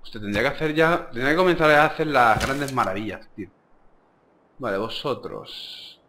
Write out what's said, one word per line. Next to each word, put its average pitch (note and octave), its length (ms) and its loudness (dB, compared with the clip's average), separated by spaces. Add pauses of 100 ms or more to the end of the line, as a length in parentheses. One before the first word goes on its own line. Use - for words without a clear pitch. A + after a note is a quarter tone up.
Usted - 200 -14
tendría G2+ 220 -2
que C#3 120 0
hacer D#3 180 -4
ya, D#3+ 380 2
tendría B2+ 200 -2
que D#3 40 2
comenzar E3 360 4
a D3 120 8
hacer D#3 240 0
las A#2+ 380 4
grandes C3+ 260 -4
maravillas, G#2 640 -4
tío. G2 140 -12 (1080)
Vale, G#2+ 200 -4
vosotros. - 1300 -8